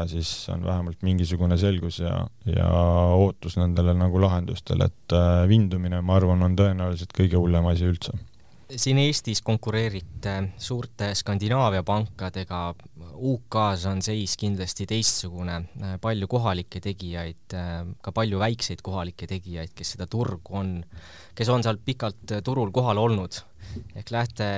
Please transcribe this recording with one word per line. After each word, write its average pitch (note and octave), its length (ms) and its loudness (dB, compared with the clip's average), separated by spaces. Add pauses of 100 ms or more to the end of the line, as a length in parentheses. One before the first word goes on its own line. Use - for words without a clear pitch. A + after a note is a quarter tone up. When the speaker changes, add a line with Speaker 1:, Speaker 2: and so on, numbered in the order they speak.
Speaker 1:
siis E2+ 200 -4 (240)
on F2 120 -4
vähemalt F2 400 -4
mingisugune F2+ 560 4
selgus F2 440 0
ja, F2+ 160 -2 (280)
ja F2 200 4 (480)
ootus F#2 400 2
nendele F2 400 4
nagu F2+ 240 4
lahendustele, F2+ 720 2
et, - 240 0
äh, F2 320 6
vindumine, F2+ 560 2
ma F#2 160 6
arvan, F2+ 240 4
on F2+ 120 2
tõenäoliselt F2+ 600 0
kõige F2+ 240 4
hullem E2+ 320 4
asi F2 160 2
üldse. - 240 -4 (520)
Speaker 2:
Siin C3+ 320 0
Eestis C#3+ 480 0
konkureerite A2 840 -2 (260)
suurte A#2+ 560 -6
Skandinaavia G#2 720 0
pankadega. F#2 880 -4 (480)
U C3 140 0 (100)
K-s G2 400 0
on F#2+ 160 -2
seis G#2+ 400 -4
kindlasti F#2+ 480 -4
teistsugune. F2+ 680 -2 (420)
Palju A2 300 -2
kohalikke F#2+ 500 -2
tegijaid, F2 720 -10 (480)
ka F#2+ 140 -10
palju G#2+ 260 0
väikseid A#2 400 -2
kohalikke F2 480 -8
tegijaid, F2 480 -10
kes - 160 -10
seda F2+ 160 -8
turgu G2 480 -6
on, F#2+ 140 -2 (680)
kes A#2 160 0
on B2 80 2
seal A2 240 0
pikalt A#2 560 -6
turul A#2 320 -2
kohal A2+ 300 2
olnud. G#2 340 0 (640)
Ehk - 80 -16
lähete A#2 480 -4